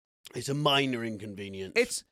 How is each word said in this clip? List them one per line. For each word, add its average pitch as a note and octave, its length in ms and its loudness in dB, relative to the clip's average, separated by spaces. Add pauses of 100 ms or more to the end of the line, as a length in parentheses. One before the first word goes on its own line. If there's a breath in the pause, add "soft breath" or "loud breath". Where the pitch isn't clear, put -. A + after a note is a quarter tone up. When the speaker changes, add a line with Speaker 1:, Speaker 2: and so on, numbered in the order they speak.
(340)
Speaker 1:
It's B2 140 -4
a C#3 60 0
minor C#3 500 4
inconvenience. G#2 680 -6
Speaker 2:
it's, - 380 0